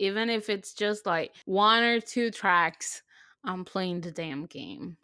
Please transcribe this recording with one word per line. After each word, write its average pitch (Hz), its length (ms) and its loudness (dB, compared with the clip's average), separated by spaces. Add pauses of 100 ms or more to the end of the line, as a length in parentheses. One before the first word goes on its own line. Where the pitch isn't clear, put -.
even 202 300 0
if 220 200 -2
it's 196 240 -6
just, 208 320 -2
like, 170 260 0 (140)
one 214 380 4
or 233 160 4
two 233 320 -2
tracks, 170 720 2 (420)
I'm 185 200 -6
playing 180 360 -2
the 170 100 -8
damn 160 360 -8
game. - 580 -12